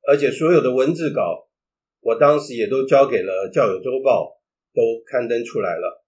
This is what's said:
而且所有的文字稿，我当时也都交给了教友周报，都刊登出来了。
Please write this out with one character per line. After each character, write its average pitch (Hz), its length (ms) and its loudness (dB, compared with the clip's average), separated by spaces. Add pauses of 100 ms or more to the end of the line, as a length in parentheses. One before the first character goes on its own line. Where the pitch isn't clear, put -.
而 143 80 6
且 139 140 0
所 160 200 0
有 160 100 6
的 127 140 -2
文 135 200 2
字 160 180 -4
稿， 98 360 -4 (520)
我 113 180 -2
当 147 220 4
时 131 140 -14
也 110 120 -2
都 135 200 -2
交 139 200 6
给 113 160 -2
了 95 300 -6
教 127 140 2
友 92 140 -4
周 131 220 -4
报， 117 380 -2 (320)
都 - 100 0 (220)
刊 120 240 -4
登 120 160 -2
出 117 160 -6
来 87 160 -4
了。 - 320 -10